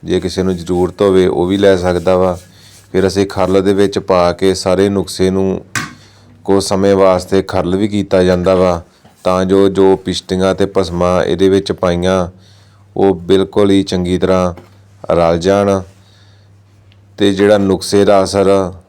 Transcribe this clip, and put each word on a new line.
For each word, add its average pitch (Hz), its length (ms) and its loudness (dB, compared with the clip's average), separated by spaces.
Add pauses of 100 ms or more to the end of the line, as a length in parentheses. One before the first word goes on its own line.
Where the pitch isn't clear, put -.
ਜੇ 90 140 -2
ਕਿਸੇ 90 240 -6
ਨੂੰ 92 140 -2
ਜ਼ਰੂਰਤ 87 440 -4
ਹੋਵੇ 95 260 4
ਉਹ 85 180 0
ਵੀ 95 120 -2
ਲੈ 98 200 4
ਸਕਦਾ 90 400 0
ਵਾ। 90 200 0 (540)
ਫਿਰ 95 160 0
ਅਸੀਂ 95 200 0
ਖਰਲ 95 340 0
ਦੇ 98 120 0
ਵਿੱਚ 98 260 0
ਪਾ 87 320 0
ਕੇ 95 220 -2
ਸਾਰੇ 95 360 0
ਨੁਸਖੇ 92 400 -4
ਨੂੰ 95 320 -4 (840)
ਕੁਝ 98 180 2
ਸਮੇਂ 98 320 0
ਵਾਸਤੇ 95 460 2
ਖਰਲ 92 340 -4
ਵੀ 104 120 -2
ਕੀਤਾ 98 360 -2
ਜਾਂਦਾ 92 320 0
ਵਾ, 90 260 0 (420)
ਤਾਂ 92 220 -2
ਜੋ, 95 240 2
ਜੋ 95 260 2
ਪਿਸ਼ਟੀਆਂ 92 600 -4
ਤੇ 98 100 -2 (120)
ਭਸਮਾਂ 87 460 -2
ਇਹਦੇ 90 260 0
ਵਿੱਚ 95 220 0
ਪਾਈਆਂ 90 560 -2 (720)
ਉਹ 98 180 2
ਬਿਲਕੁਲ 95 560 0
ਹੀ 98 120 2
ਚੰਗੀ 90 340 -4
ਤਰ੍ਹਾਂ 92 360 0 (600)
ਰਲ 85 240 2
ਜਾਣ 98 440 0 (1400)
ਤੇ 101 160 2
ਜਿਹੜਾ 101 240 4
ਨੁਸਖੇ 101 480 0
ਦਾ 101 180 4
ਅਸਰ 95 480 0 (180)